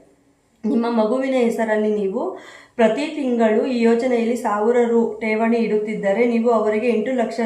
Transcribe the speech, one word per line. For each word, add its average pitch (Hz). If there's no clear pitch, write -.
ನಿಮ್ಮ 233
ಮಗುವಿನ 240
ಹೆಸರಲ್ಲಿ 220
ನೀವು 208
ಪ್ರತಿ 269
ತಿಂಗಳು 240
ಈ 247
ಯೋಜನೆಯಲ್ಲಿ 233
ಸಾವಿರ 220
ರು 233
ಠೇವಣಿ 226
ಇಡುತ್ತಿದ್ದರೆ 214
ನೀವು 233
ಅವರಿಗೆ 214
ಎಂಟು 220
ಲಕ್ಷ 240